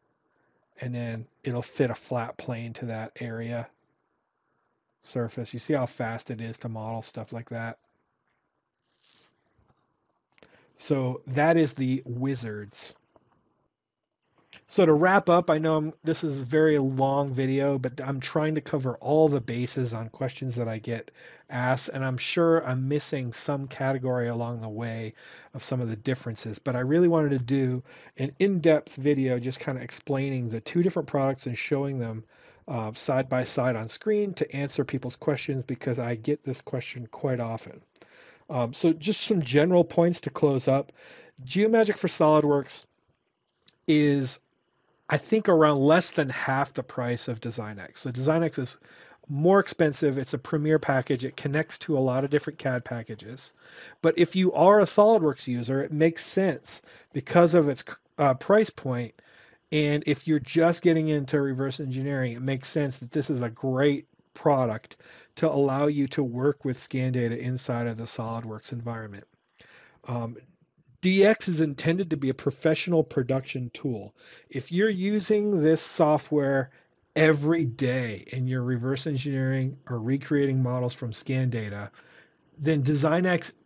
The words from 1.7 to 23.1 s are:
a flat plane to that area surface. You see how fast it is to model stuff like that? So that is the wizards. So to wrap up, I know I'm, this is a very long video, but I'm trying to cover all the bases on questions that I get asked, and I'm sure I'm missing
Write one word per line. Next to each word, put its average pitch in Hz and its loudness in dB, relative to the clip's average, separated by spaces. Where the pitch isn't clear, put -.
a 110 -8
flat 120 -8
plane 117 -10
to - -12
that 110 -8
area 117 -8
surface. 117 -8
You 117 -10
see - -4
how 131 0
fast 117 -8
it 113 -10
is 113 -10
to - -12
model 110 -8
stuff 110 -14
like 117 -12
that? 113 -10
So 127 -2
that 147 2
is 156 4
the 131 -2
wizards. 120 -8
So - 4
to 160 8
wrap 185 6
up, 175 6
I 156 2
know 160 2
I'm, 156 -2
this 160 -2
is 139 -4
a 131 -8
very 156 4
long 135 0
video, 135 0
but 127 -6
I'm 135 -6
trying 156 -2
to 151 -2
cover 131 -4
all 156 4
the 143 0
bases 120 -4
on 113 -8
questions 127 -8
that 117 -4
I 110 -6
get 110 -8
asked, 123 -2
and 135 -6
I'm 131 -4
sure 165 2
I'm 131 -2
missing 139 -4